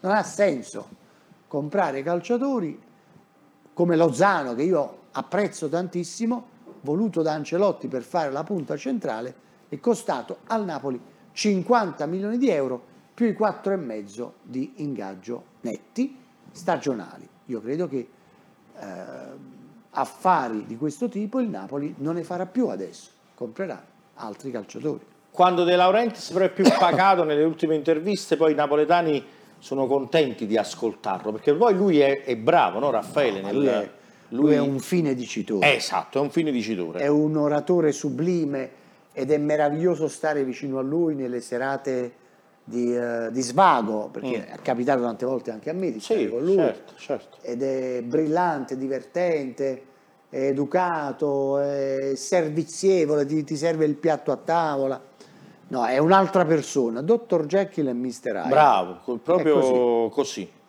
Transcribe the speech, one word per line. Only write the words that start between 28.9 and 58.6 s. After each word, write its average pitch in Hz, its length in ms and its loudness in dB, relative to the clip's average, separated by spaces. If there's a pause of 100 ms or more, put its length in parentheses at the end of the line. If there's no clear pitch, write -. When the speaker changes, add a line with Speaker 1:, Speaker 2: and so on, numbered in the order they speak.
Speaker 2:
sono 135 280 -2
contenti 131 600 0
di 104 120 0
ascoltarlo, 104 760 -4
perché 123 220 2
poi 208 200 4
lui 180 260 4
è, 139 240 4
è 127 120 -2
bravo, 113 420 2
no, 139 120 0
Raffaele? 113 500 -2
Speaker 1:
No, 95 60 -8
ma 101 60 -4
Speaker 2:
Nel, 113 60 0
Speaker 1:
lui 139 100 2
è, 104 220 -2 (380)
lui 117 140 -4
Speaker 2:
lui 151 120 6
Speaker 1:
è 143 60 4
un 139 200 0
fine 156 340 0
dicitore. 127 640 0
Speaker 2:
Esatto, - 420 -4
è - 20 2
un 143 100 0
fine 160 200 0
dicitore. 104 500 -4
Speaker 1:
È 143 60 0
un 151 300 2
oratore 151 560 2
sublime 143 920 -2 (280)
ed 135 180 -4
è 151 80 4
meraviglioso 151 720 2
stare 147 360 -2
vicino 131 340 -6
a 131 40 -2
lui 156 320 0
nelle 123 260 -4
serate 127 720 -4 (520)
di, 120 300 -2
eh, 117 360 -2
di 120 100 -4
svago, 120 720 4
perché 127 260 -4
Speaker 2:
Mm. - 160 -10
Speaker 1:
è - 60 -18
capitato 127 420 0
tante 117 220 -4
volte 127 280 -4
anche 110 180 -10
a - 20 -6
me 180 200 -4
di 110 80 -8
Speaker 2:
Sì, - 40 -16 (100)
Speaker 1:
stare 135 140 0
con 120 160 -4
lui. 190 120 4
Speaker 2:
certo, 156 400 0
certo. - 440 -10
Speaker 1:
Ed 123 220 -8
è 131 400 -4
brillante, 151 760 0
divertente, 135 1040 -4 (460)
è 135 200 -2
educato, 143 1120 0
è 139 540 -2
servizievole, 156 1120 2
ti, 151 200 0
ti 151 120 -6
serve 160 300 0
il 151 80 2
piatto 147 380 0
a 127 40 0
tavola. 143 640 0 (680)
No, 127 180 -2
è 131 120 2
un'altra 180 460 6
persona, 135 580 0
dottor 180 440 0
Jekyll 180 420 0
e 123 40 -2
mister 120 440 -6
Hyde. 90 120 -4
Speaker 2:
Bravo, 101 540 4